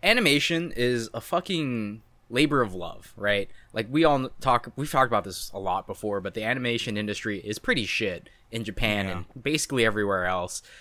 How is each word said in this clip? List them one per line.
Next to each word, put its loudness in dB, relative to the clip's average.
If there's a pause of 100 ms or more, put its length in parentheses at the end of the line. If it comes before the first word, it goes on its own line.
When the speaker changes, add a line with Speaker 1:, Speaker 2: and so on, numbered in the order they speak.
Speaker 1:
animation 4
is 0
a -6
fucking -2 (260)
labor 4
of -2
love, -10
right? 0 (240)
Like, -2
we 4
all 6 (120)
talk, 2
we've -6
talked 4
about 2
this -10
a -6
lot -2
before, -4
but -8
the -6
animation -2
industry -4
is -6
pretty 0
shit -2 (220)
in -6
Japan 0
Speaker 2:
Yeah. -4
Speaker 1:
and -6 (140)
basically 0
everywhere 2
else. -4 (180)